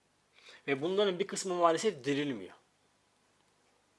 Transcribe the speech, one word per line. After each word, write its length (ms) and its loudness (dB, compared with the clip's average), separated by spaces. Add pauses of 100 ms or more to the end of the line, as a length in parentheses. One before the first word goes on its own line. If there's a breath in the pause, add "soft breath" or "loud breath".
(680 loud breath)
Ve 140 -2
bunların 380 2
bir 80 0
kısmı 260 -4
maalesef 500 2
dirilmiyor. 500 -2 (1500)